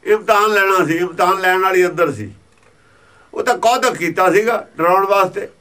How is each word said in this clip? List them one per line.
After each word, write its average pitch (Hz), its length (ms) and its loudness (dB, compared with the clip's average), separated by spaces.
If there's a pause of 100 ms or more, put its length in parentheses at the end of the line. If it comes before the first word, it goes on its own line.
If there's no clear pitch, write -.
ਇਮਤਿਹਾਨ 208 460 2
ਲੈਣਾ 190 340 2
ਸੀ, 160 120 -2
ਇਮਤਿਹਾਨ 180 440 -2
ਲੈਣ 185 180 0
ਵਾਲੀ 185 280 2
ਅੰਦਰ 160 260 -2
ਸੀ। 101 200 -12 (1000)
ਉਹ - 80 -6
ਤਾਂ 247 160 -2
ਕੌਤਕ 240 380 0
ਕੀਤਾ 175 360 0
ਸੀਗਾ 220 440 0
ਡਰਾਉਣ 185 300 2
ਵਾਸਤੇ। 196 420 -2 (120)